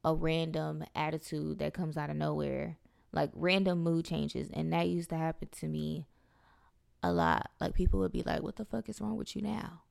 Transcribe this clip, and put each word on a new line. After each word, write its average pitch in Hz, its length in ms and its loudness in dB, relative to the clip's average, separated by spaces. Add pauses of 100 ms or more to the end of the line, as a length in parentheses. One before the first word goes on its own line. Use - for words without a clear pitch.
a 160 100 6
random 160 680 0 (120)
attitude 156 640 -2
that 147 140 0
comes 156 240 -2
out 147 120 -2
of 151 80 -4
nowhere, 151 600 -2 (340)
like, 151 220 0
random 180 500 4
mood 165 220 2
changes. 147 480 -2
And 160 180 -2
that 170 160 2
used 175 220 -2
to 160 80 -2
happen 160 300 -2 (120)
to 156 80 -6
me 151 400 -4 (920)
a 175 100 2
lot. 170 380 2 (100)
Like, - 140 -2
people 185 280 6
would 185 100 2
be - 120 -2
like, - 200 -2
"What - 140 -6
the 220 80 -8
fuck 220 240 -6
is 214 100 -10
wrong 214 160 -2
with - 200 -8
you 208 60 -4
now? 208 500 -6